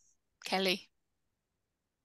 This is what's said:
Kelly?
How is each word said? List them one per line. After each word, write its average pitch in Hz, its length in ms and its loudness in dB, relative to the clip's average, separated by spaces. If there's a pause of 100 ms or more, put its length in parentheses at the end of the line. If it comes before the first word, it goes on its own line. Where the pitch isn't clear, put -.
(440)
Kelly? 190 440 0 (1160)